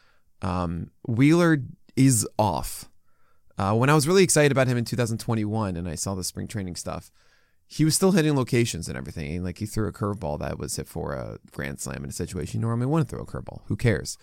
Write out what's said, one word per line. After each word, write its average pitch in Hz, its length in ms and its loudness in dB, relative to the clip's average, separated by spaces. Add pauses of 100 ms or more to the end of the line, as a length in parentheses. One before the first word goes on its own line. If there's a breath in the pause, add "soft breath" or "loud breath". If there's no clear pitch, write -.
(420 soft breath)
Um, 90 500 -4 (160)
Wheeler 147 560 4 (320)
is 131 320 4 (100)
off. 92 480 -2 (720)
Uh, 98 160 2
when 120 160 4
I 151 40 8
was 147 140 4
really 190 160 6
excited 147 300 6
about 131 140 4
him 123 100 0
in 117 80 -2
two 117 100 -4
thousand 113 220 0
twenty-one 107 580 -2
and 87 140 -6
I 76 60 -6
saw 95 200 -4
the 92 80 -6
spring 98 240 -8
training 92 300 -8
stuff, - 340 -10 (560)
he - 160 0
was 156 100 4
still 190 200 4
hitting 156 220 4
locations 120 520 0
and 69 100 -8
everything. 73 380 -8
And, 90 80 -6
like, 90 140 -6
he 107 80 -6
threw 107 220 -4
a 98 40 -4
curveball 98 480 -4
that 73 180 -6
was 73 200 -8
hit 76 100 -10
for 76 260 -8
a 55 260 -10 (120)
grand 69 300 -8
slam 67 220 -8
in 71 60 -10
a - 40 -10
situation 90 480 -6
you 110 40 -2
normally 117 220 -2
wouldn't 151 220 0
throw - 100 -8
a - 60 -8
curveball. - 400 -12
Who 104 100 -4
cares? 107 480 0